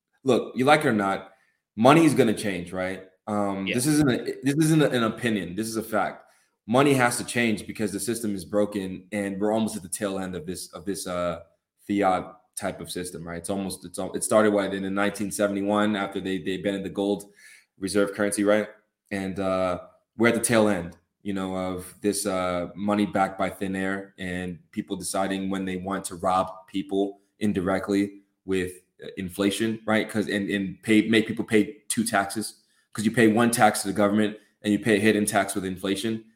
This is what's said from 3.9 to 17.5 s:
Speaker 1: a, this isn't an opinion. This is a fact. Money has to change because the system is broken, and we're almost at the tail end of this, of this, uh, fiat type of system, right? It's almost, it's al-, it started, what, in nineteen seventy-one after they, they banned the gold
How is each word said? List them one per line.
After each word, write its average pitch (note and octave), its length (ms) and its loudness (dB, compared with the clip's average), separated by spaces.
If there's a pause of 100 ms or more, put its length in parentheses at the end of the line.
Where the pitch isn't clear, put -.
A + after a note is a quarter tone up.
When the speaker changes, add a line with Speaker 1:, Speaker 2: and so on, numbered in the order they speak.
Speaker 1:
a, A2+ 80 2 (260)
this C#3 120 0
isn't D#3 280 4
an B2 200 2
opinion. G#2+ 520 -2
This A2 120 -4
is A2+ 80 -8
a G#2+ 80 -4
fact. F#2 400 -4 (460)
Money C#3 240 6
has B2 240 2
to G#2 60 -4
change A2 420 0
because G#2 280 -4
the G2 60 -4
system G#2+ 360 -4
is F2+ 100 -8
broken, G2+ 680 -2
and G2 260 -4
we're G#2+ 140 2
almost G#2+ 240 0
at F2 60 -10
the F2+ 60 -12
tail G2 300 -4
end F#2 160 -6
of D#2+ 100 -8
this, F2 280 -8
of E2+ 120 -14
this, F#2+ 220 -6
uh, F2 320 -4 (480)
fiat F#2+ 380 2 (300)
type F2+ 260 -8
of D#2+ 100 -12
system, F2 340 -10
right? E2+ 120 -10
It's E2+ 120 -12
almost, F#2+ 360 -4
it's F2 120 -16
al-, F#2 160 -6
it F#2+ 100 -4
started, G#2+ 280 4
what, G2 220 0
in F#2+ 200 -4
nineteen G2+ 380 -2
seventy-one G#2 640 0
after G2 240 -4
they, F#2+ 200 -4
they F2+ 180 -4
banned G2 280 -4
the F#2 40 -8
gold G2+ 420 -2 (480)